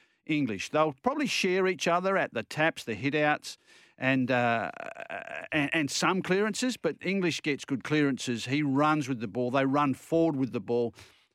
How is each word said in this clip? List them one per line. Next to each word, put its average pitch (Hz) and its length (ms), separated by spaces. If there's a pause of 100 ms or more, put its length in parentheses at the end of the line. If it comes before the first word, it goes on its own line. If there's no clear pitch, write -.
(280)
English. 127 420
They'll 151 340
probably 285 240
share 185 400
each 180 200
other 180 280
at 156 180
the 117 100
taps, 156 400
the 117 120
hit-outs, 147 640 (400)
and, 131 340
uh, 117 380 (840)
and, 147 220
and 151 180
some 175 300
clearances, 208 560
but 151 240
English 180 400
gets 143 240
good 120 180
clearances. 135 640
He 143 180
runs 147 460
with 127 100
the 113 80
ball. 123 240
They 135 140
run 139 280
forward 165 420
with 131 160
the 120 100
ball. 120 320 (420)